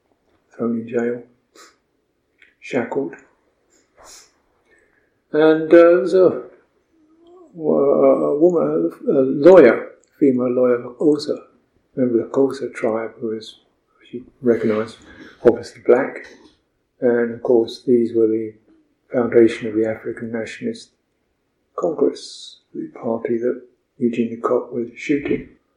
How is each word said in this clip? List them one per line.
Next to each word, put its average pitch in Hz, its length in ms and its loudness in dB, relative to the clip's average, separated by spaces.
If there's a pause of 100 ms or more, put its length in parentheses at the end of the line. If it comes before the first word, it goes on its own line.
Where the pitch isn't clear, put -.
(500)
thrown 117 300 -6
in 113 80 -14
jail, 120 340 -4 (1400)
shackled. - 560 -6 (2250)
And, 156 400 2
uh, 170 40 8
there 170 220 8
was 185 160 -2
a, 185 120 4 (1300)
a 147 800 2
woman, 165 520 0 (180)
a 151 120 2
lawyer, 139 720 6 (260)
female 127 320 0
lawyer, 123 280 2 (200)
Xhosa, 147 380 0 (580)
member 120 280 0
of - 100 -12
the - 40 -6
Xhosa 131 380 -2
tribe, 113 460 -6
who 117 80 -8
was, 110 320 -12 (500)
she - 140 -16 (160)
recognised, 113 560 -2 (480)
obviously - 420 0
black. 131 400 0 (720)
And 120 340 -2
of 117 80 -14
course, 117 440 -2
these 117 280 0
were 113 120 2
the 110 280 -6 (580)
foundation 117 560 2
of 107 60 -8
the 110 120 0
African 113 460 -10
Nationalist 113 580 -12 (840)
Congress, - 840 -6 (140)
the - 140 -12
party 117 500 -6
that 120 240 -6 (360)
Eugene 120 320 -4
Lecoq 117 420 -4
was 120 240 -8
shooting. - 540 -6 (260)